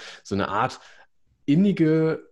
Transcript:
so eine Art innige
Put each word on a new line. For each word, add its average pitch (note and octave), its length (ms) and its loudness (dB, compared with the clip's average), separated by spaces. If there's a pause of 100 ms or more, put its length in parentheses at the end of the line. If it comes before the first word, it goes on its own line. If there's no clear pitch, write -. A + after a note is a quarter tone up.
(240)
so - 120 -6
eine G2 140 0
Art - 300 -2 (680)
innige D#3+ 880 2